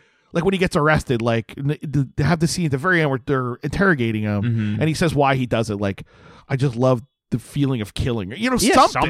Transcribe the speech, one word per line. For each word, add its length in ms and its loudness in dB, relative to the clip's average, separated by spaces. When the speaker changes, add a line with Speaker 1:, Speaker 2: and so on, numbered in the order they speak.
Speaker 1:
like, 120 -2
when 100 2
he 40 -2
gets 180 0
arrested, 460 2
like, 360 -2
n-, 240 -2
the, 320 -2
they 80 -2
have 160 2
the 80 2
scene 200 -2
at 40 -2
the 80 0
very 220 2
end 100 2
where 160 0
they're 280 -2
interrogating 580 0
him, 200 0
Speaker 2:
Mm-hmm. 380 -2
Speaker 1:
and 80 2
he 60 0
says 180 0
why 220 2
he 100 0
does 260 -2
it. 80 -4
Like, 260 -4
"I 60 -2
just 220 -2
love 260 2
the 80 -2
feeling 400 -2
of 140 -8
killing," 420 -4
you 120 -2
know, 120 2
Speaker 2:
Yeah, 140 4
Speaker 1:
something. 360 4